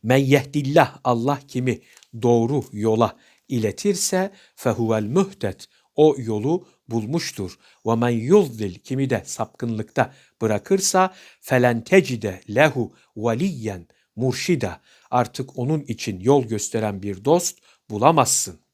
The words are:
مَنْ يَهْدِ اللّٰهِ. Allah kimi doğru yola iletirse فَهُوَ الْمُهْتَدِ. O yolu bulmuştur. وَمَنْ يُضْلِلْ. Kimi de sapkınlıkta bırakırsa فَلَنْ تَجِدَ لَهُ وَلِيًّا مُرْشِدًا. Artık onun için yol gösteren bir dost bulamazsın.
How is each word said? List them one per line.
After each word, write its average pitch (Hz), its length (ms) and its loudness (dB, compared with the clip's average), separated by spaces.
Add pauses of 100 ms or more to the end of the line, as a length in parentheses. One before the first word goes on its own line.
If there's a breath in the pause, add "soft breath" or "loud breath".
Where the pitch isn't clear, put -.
مَنْ 127 140 4
يَهْدِ 139 440 2
اللّٰهِ. 143 240 4 (160)
Allah 123 440 0
kimi 127 340 -4 (400 soft breath)
doğru 120 500 2
yola 110 460 0 (300 soft breath)
iletirse 185 840 -2 (240 soft breath)
فَهُوَ 110 520 -2
الْمُهْتَدِ. 151 600 -4 (280)
O 147 220 6
yolu 117 500 -4 (220 soft breath)
bulmuştur. 113 680 -6 (260 soft breath)
وَمَنْ 117 440 0
يُضْلِلْ. 113 500 2
Kimi 131 300 -4
de 113 160 -2
sapkınlıkta - 880 -6 (280 soft breath)
bırakırsa 185 720 0 (280 loud breath)
فَلَنْ 120 420 2
تَجِدَ 123 580 2
لَهُ 127 500 0 (260 soft breath)
وَلِيًّا 113 680 -4 (320)
مُرْشِدًا. 123 540 -2 (400 soft breath)
Artık - 480 -2
onun 143 220 -2
için 107 380 -8
yol 127 240 4
gösteren 107 600 -4
bir 101 220 -8
dost 170 320 0 (320 soft breath)
bulamazsın. 117 680 2 (140)